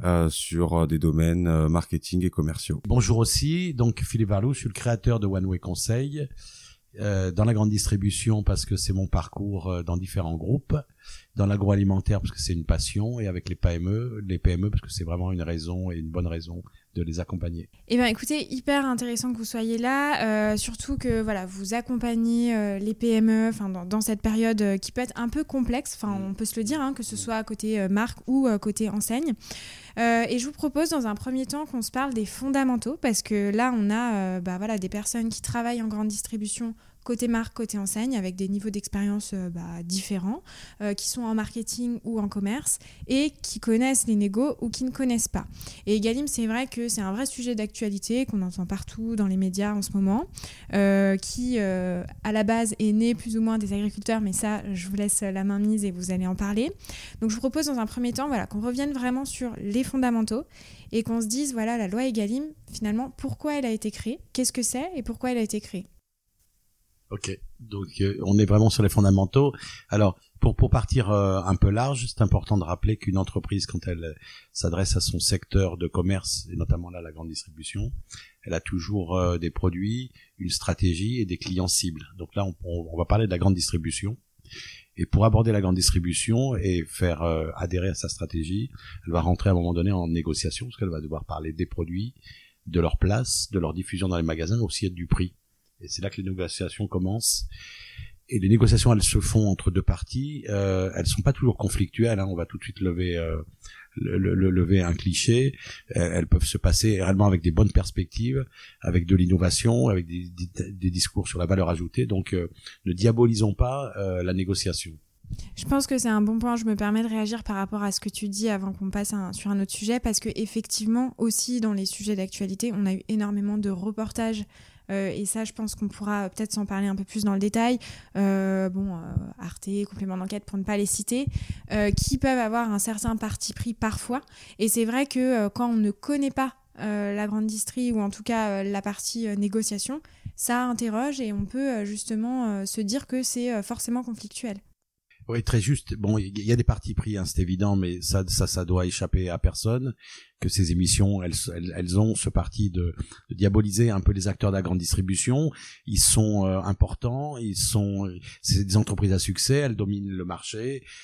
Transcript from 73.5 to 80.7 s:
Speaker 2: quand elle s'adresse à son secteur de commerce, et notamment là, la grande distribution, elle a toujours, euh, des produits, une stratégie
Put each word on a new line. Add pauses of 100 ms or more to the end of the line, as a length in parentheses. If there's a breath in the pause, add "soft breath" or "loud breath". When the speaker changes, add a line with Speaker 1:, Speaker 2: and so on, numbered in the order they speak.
Speaker 2:
quand
elle (400 loud breath)
s'adresse
à
son
secteur
de
commerce,
et
notamment
là,
la
grande
distribution, (520 loud breath)
elle
a
toujours,
euh,
des
produits, (280 soft breath)
une
stratégie